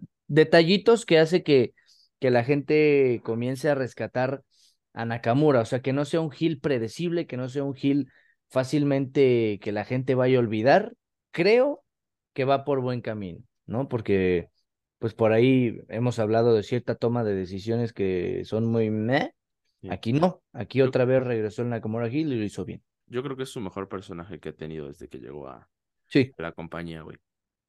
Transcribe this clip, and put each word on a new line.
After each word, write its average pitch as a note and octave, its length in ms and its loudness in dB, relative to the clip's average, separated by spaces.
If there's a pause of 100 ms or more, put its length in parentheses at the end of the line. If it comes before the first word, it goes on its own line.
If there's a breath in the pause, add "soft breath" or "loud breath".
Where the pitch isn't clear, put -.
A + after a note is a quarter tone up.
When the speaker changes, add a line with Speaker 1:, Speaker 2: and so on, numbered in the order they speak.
(280)
Speaker 1:
detallitos E3+ 800 4
que E3 100 6
hace D#3+ 240 4
que, C3 320 4 (460 soft breath)
que C3 120 2
la A#2+ 120 4
gente C#3+ 800 2
comience B2+ 480 -4
a C#3+ 40 2
rescatar B2+ 680 -4 (500 soft breath)
a A2+ 120 -8
Nakamura, A#2+ 560 2
o A2+ 40 0
sea, B2+ 160 -4
que C3 120 -2
no C#3+ 120 -2
sea D#3+ 160 -2
un D#3+ 100 -4
heel D#3+ 280 -4
predecible, D3+ 640 -4
que B2+ 120 -12
no B2+ 120 -6
sea C#3 140 -6
un C#3 120 -6
heel C#3 360 0 (380 soft breath)
fácilmente C3 1120 2
que G#2+ 100 -8
la G#2 140 -4
gente C3 300 -2
vaya B2+ 220 4
a B2 40 4
olvidar. B2 520 2 (380)
Creo B3 520 2 (500)
que C3 120 -2
va C3+ 200 0
por C#3 160 -2
buen B2 200 -4
camino, G#2 380 -10 (260)
¿no? B2 220 -4
Porque, F#2+ 640 0 (500)
pues, A2+ 160 -6
por A2 180 4
ahí B2 460 4 (100)
hemos A#2 300 -2
hablado A2+ 340 4
de G#2+ 80 4
cierta A#2+ 320 -4
toma A#2+ 300 -2
de G#2 100 0
decisiones G2 600 -4
que F#2 520 -2
son A2+ 220 -2
muy A2+ 240 0
meh. A#2+ 420 -2 (480)
Speaker 2:
Sí. F#2+ 80 -12
Speaker 1:
Aquí F#2+ 240 -6
no, E3+ 300 0 (100)
aquí A#2 240 -8
Speaker 2:
Yo C3 80 6
Speaker 1:
otra B2+ 200 0
vez C3 180 2
regresó A2+ 400 -4
el A#2+ 60 -4
Nakamura A2+ 380 -6
heel D3 260 -4
y A#2+ 40 -2
lo G#2+ 80 -2
hizo F#2+ 200 -8
bien. - 180 -14 (240)
Speaker 2:
yo A#2+ 160 -8
creo C3+ 120 -8
que C3 80 -8
es C3+ 60 -12
su C#3 100 -12
mejor F#2+ 300 -8
personaje F#2 500 -12
que D#2 100 -12
ha D#2 60 -12
tenido D#2 320 -12
desde C2+ 220 -18
que C2 100 -18
llegó C2+ 300 -16
a A#1+ 180 -20 (400)
Speaker 1:
Sí. C3 300 0
Speaker 2:
la E2 140 -8
compañía, E2 500 -12
güey. - 160 -20 (520)